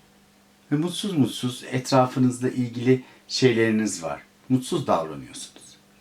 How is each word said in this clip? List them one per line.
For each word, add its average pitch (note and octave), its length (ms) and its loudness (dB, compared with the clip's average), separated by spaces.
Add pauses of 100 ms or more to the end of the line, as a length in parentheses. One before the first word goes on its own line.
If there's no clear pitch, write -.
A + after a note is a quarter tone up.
(720)
Ve D3 40 4
mutsuz F3 360 -4
mutsuz B2+ 600 0
etrafınızla B2+ 760 0
ilgili B2 540 0 (260)
şeyleriniz A2 720 2
var. D2 200 -8 (260)
Mutsuz B2+ 380 0
davranıyorsunuz. D#2+ 920 -6 (240)